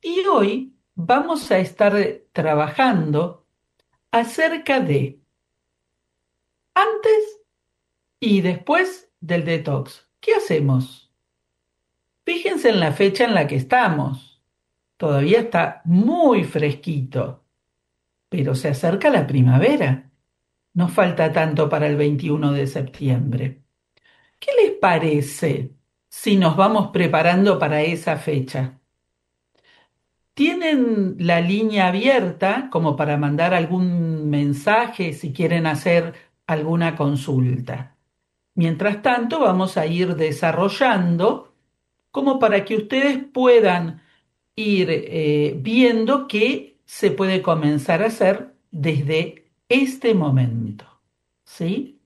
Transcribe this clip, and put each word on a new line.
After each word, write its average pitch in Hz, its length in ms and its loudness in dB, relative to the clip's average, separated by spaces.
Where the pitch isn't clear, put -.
Y 349 200 -4
hoy 262 540 0
vamos 277 560 0
a 190 80 4
estar 196 360 0
trabajando 156 1120 0
acerca 285 720 0
de 147 400 -2
antes 427 680 0
y 202 220 2
después 285 800 -2
del 165 240 -4
detox. 156 640 -6
¿Qué 440 160 0
hacemos? 139 800 -2
Fíjense 339 460 0
en 202 100 2
la 156 120 0
fecha 196 320 2
en 233 100 0
la 156 120 2
que 147 100 -4
estamos. 143 840 -2
Todavía 156 440 2
está - 440 -2
muy 226 600 4
fresquito, 139 1000 -4
pero 139 240 -2
se 131 140 -4
acerca 170 420 0
la 175 160 2
primavera. 131 840 2
No 180 140 0
falta 170 460 0
tanto 156 360 0
para 151 200 0
el 147 80 0
veintiuno 147 560 0
de 139 160 -2
septiembre. 131 960 -4
¿Qué - 140 -6
les 403 160 0
parece 151 960 0
si - 280 0
nos 165 200 4
vamos 208 360 2
preparando 175 680 2
para 151 240 0
esa 160 340 -2
fecha? 131 600 -6
Tienen 277 840 0
la 170 220 2
línea 202 480 0
abierta 214 840 0
como 156 240 0
para 147 220 -2
mandar 147 360 0
algún 165 800 -2
mensaje 160 840 0
si 139 200 -10
quieren 165 340 0
hacer 165 480 0
alguna 165 480 -2
consulta. 131 1000 -4
Mientras 196 480 -2
tanto, 247 380 0
vamos 185 360 2
a 160 100 0
ir 175 280 -2
desarrollando 175 1400 0
como 269 260 0
para 208 260 2
que 226 120 -4
ustedes 262 480 -2
puedan 190 800 2
ir, 202 340 0
eh, 151 720 -2
viendo 233 680 2
qué 226 400 -2
se - 280 -2
puede 190 280 -2
comenzar 156 640 0
a 220 40 0
hacer 208 500 -2
desde 156 760 -4
este 254 440 0
momento, 123 720 0
¿sí? - 600 -8